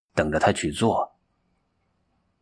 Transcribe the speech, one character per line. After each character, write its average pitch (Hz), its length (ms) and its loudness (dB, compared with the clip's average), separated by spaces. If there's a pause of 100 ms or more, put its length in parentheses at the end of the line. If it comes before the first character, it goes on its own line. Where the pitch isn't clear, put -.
(160)
等 78 160 0
着 78 80 -2
他 101 120 4
去 85 200 -4
做。 - 460 -2 (1200)